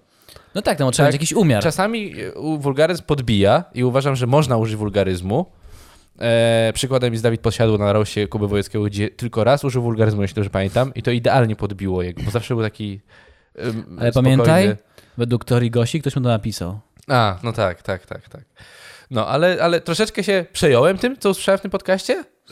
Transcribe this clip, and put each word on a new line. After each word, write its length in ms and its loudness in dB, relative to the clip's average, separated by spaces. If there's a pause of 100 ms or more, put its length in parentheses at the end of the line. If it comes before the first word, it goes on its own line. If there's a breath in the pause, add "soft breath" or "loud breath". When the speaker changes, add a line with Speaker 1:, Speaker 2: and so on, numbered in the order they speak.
(540 soft breath)
Speaker 1:
No 80 -4
tak, 160 -2
no, 120 0
trzeba 160 4
Speaker 2:
Tak. 80 4
Speaker 1:
mieć 80 -2
jakiś 100 -2
umiar. 300 4
Speaker 2:
Czasami, 600 -2
e, 100 -8
u-, 260 -6
wulgaryzm 460 0
podbija 600 2 (100)
i 100 0
uważam, 320 0
że 100 -2
można 300 4
użyć 200 0
wulgaryzmu. 760 -2 (680 soft breath)
E, 540 2
przykładem 380 0
jest 100 -4
Dawid 180 0
Podsiadło 380 2
na 140 2
roście 360 0
Kuby 200 -2
Wojewódzkiego, 360 -2
gdzie 240 -2
tylko 360 -4
raz 200 4
użył 180 0
wulgaryzmu, 400 2
jeśli 120 -2
dobrze 160 -2
pamiętam, 440 0
i 80 -8
to 80 0
idealnie 460 2
podbiło 460 -4
jego, 200 -8
bo 80 -2
zawsze 240 -4
był 100 -2
taki, 360 -8 (540 soft breath)
em, 300 -8 (160)
Speaker 1:
Ale 120 0
Speaker 2:
spokojny. 0 -
Speaker 1:
pamiętaj, 640 4 (420 soft breath)
według 260 -2
teorii 260 0
Gosi 300 0
ktoś 160 -4
mu 60 0
to 60 0
napisał. 520 -4 (280)
Speaker 2:
A, 340 2
no 100 -4
tak, 300 -2
tak, 240 -8
tak, 220 -16
tak. 160 -20 (680 loud breath)
No, 160 -2
ale, 360 2
ale 180 2
troszeczkę 440 -4
się 280 -2
przejąłem 460 4
tym, 200 -2
co 120 0
usłyszałem 280 0
w 40 -10
tym 80 -8
podcaście. 540 -2 (280)